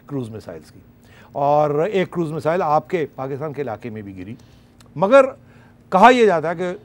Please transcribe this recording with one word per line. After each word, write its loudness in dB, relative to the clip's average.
क्रूज़ -8
मिसाइल्स -16
की, -20
और 0
एक -2
क्रूज़ -4
मिसाइल -2
आपके -2
पाकिस्तान -10
के -8
इलाके -10
में -12
भी -14
गिरी। -14
मगर 6
कहा 8
यह 6
जाता 2
है -4
कि -6